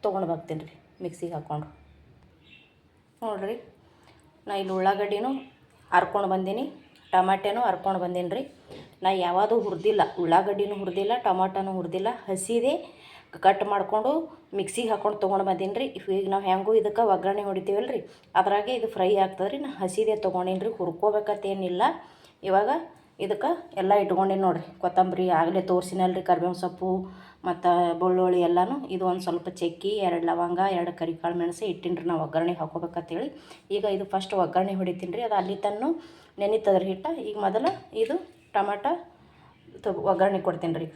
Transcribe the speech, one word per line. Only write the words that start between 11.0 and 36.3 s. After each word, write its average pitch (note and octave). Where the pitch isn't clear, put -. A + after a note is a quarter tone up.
ಟಮಾಟನೂ F#3+
ಹುರಿದಿಲ್ಲ, F#3
ಹಸಿದೇ A#3
ಕಟ್ G3
ಮಾಡ್ಕೊಂಡು G#3
ಮಿಕ್ಸಿಗೆ A3
ಹಾಕ್ಕೊಂಡು G#3
ತೊಗೊಂಡು F#3+
ಬಂದೀನಿ F#3+
ರೀ. C4+
ಈಗ G3
ನಾವು G3
ಹೆಂಗೂ F#3+
ಇದಕ್ಕೆ G#3
ಒಗ್ಗರಣೆ G3
ಹೊಡಿತೀವಲ್ಲ G3
ರೀ, G#3
ಅದ್ರಾಗೆ G3+
ಇದು A3
ಫ್ರೈ F#3+
ಆಗ್ತದೆ F#3+
ರೀ. C#4
ನಾ C4+
ಹಸಿದೇ G#3+
ತೊಗೊಂಡೀನಿ F#3
ರೀ, A3+
ಹುರ್ಕೋಬೇಕಂತೇನಿಲ್ಲ. G3
ಇವಾಗ G3+
ಇದಕ್ಕೆ G#3
ಎಲ್ಲ F#3+
ಇಟ್ಕೊಂಡೀನಿ F#3+
ನೋಡ್ರಿ. E3
ಕೊತ್ತಂಬರಿ F#3
ಆಗಲೇ F3
ತೋರಿಸಿನಲ್ರಿ, F#3
ಕರಿಬೇವು F3
ಸೊಪ್ಪು F3+
ಮತ್ತು F3+
ಬೆಳ್ಳುಳ್ಳಿ F3+
ಎಲ್ಲನೂ. F3+
ಇದು F#3
ಒಂದು F3+
ಸ್ವಲ್ಪ E3+
ಚಕ್ಕಿ, F3
ಎರಡು E3+
ಲವಂಗ, F3
ಎರಡು F3
ಕರಿಕಾಳು E3+
ಮೆಣಸು E3+
ಇಟ್ಟಿನಿ F3
ರೀ, E3
ನಾವು D#3+
ಒಗ್ಗರಣೆಗೆ E3+
ಹಾಕೋಬೇಕಂತೇಳಿ. E3+
ಈಗ G3+
ಇದು G3
ಫಸ್ಟ್ F#3+
ಒಗ್ಗರಣೆ F#3+
ಹೊಡಿತೀನಿ F3+
ರೀ, A#3+
ಅದು G#3+
ಅಲ್ಲಿ F#3+
ತನೂ G#3+